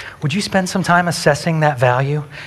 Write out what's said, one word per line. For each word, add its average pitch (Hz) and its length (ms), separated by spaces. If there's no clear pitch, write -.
Would 143 100
you 202 80
spend 190 280
some 185 140
time 175 240
assessing 160 540
that 147 180
value? 135 440